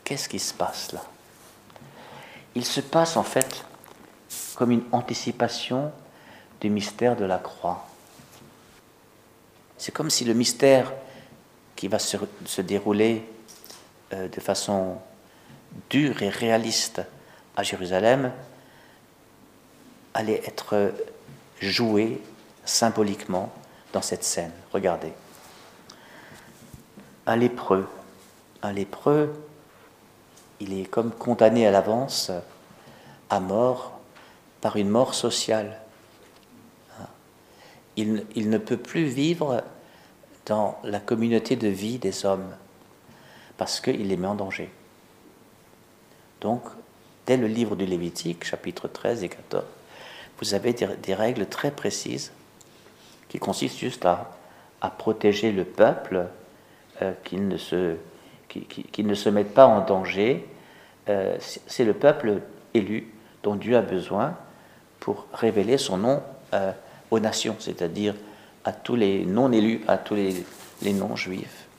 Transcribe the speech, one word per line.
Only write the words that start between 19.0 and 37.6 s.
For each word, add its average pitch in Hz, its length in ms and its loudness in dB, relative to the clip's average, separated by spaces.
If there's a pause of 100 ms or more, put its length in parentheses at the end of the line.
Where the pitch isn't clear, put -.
allait 107 320 0
être - 480 0 (680)
joué 110 600 2 (420)
symboliquement 104 880 0 (400)
dans 95 100 -2
cette - 220 -6
scène. 82 300 -4 (180)
Regardez. 85 400 -2 (2250)
Un 113 100 2
lépreux. 113 540 2 (720)
Un 101 100 -6
lépreux, 147 640 0 (1300)
il 95 180 -6
est 95 60 -4
comme 117 260 0
condamné 113 560 6
à 101 40 8
l'avance 107 600 2 (960)
à 101 120 2
mort 113 500 0 (680)
par 110 160 0
une 101 120 2
mort 123 240 4
sociale. 110 640 -2 (2250)